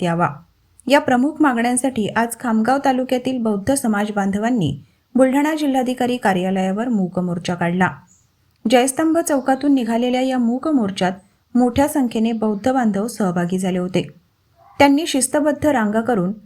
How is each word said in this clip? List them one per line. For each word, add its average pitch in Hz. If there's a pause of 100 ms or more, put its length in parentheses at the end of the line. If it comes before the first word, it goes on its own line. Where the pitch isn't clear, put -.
यावा, 170 (600)
या 269
प्रमुख 277
मागण्यांसाठी 247
आज 233
खामगाव 226
तालुक्यातील 254
बौद्ध 208
समाज 214
बांधवांनी 202 (300)
बुलढाणा 269
जिल्हाधिकारी 254
कार्यालयावर 190
मूक 190
मोर्चा 175
काढला. 175 (800)
जयस्तंभ 269
चौकातून 277
निघालेल्या 247
या 262
मूक 247
मोर्चात 196 (440)
मोठ्या 247
संख्येने 233
बौद्ध 214
बांधव 226
सहभागी 180
झाले 185
होते. 180 (720)
त्यांनी 285
शिस्तबद्ध 294
रांगा 220
करून 220 (120)